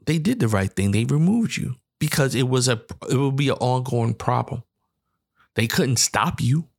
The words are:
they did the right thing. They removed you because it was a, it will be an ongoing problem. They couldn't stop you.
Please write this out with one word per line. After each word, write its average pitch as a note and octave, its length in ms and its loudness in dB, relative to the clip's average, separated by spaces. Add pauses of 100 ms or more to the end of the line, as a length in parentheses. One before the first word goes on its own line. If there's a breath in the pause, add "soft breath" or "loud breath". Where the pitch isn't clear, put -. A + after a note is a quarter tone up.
they D#3+ 140 0
did A3 220 0
the A#2 80 2
right G2 240 0
thing. G2 180 0
They G#2+ 140 2
removed E3+ 520 2
you B2+ 200 -6 (220)
because C#3 360 0
it B2+ 140 2
was B2+ 200 2
a, A#2 140 0 (280)
it C3+ 60 2
will C#3 160 2
be C#3+ 160 0
an - 80 0
ongoing B2 580 0
problem. A#2+ 480 -2 (920 soft breath)
They A2+ 120 0
couldn't C3 300 0
stop - 440 0
you. C#3+ 280 2 (100)